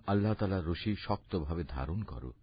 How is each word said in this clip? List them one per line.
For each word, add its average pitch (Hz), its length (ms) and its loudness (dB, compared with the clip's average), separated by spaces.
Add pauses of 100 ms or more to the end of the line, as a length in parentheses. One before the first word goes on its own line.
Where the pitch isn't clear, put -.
আল্লাহ 104 260 4
তাআলার 95 320 2
রশি 87 340 0
শক্তভাবে 82 640 -2
ধারণ 71 400 -4
করো। 62 400 -8